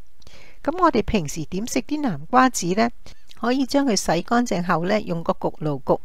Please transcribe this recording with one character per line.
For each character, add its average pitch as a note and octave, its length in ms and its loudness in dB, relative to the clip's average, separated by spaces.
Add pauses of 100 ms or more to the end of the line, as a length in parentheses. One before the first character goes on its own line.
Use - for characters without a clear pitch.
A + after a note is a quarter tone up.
(640)
噉 D4+ 180 -2
我 E4 100 6
哋 A3 120 2
平 E3+ 240 0
時 D#3 200 -6
點 G3+ 200 -4
食 - 160 -2
啲 D4+ 180 -4
南 F#3+ 260 -2
瓜 B3+ 220 6
籽 F#3 260 0
呢？ A3+ 160 2 (500)
可 A#3+ 120 0
以 C4+ 120 2
將 C#4 220 2
佢 G#3 100 4
洗 F3 260 2
乾 A#3+ 240 2
淨 F3 200 0
後 E3+ 180 2
呢， G#3 160 2
用 F3 220 -2
個 F#3+ 100 2
焗 - 260 -2
爐 D3 240 -2
焗 - 220 2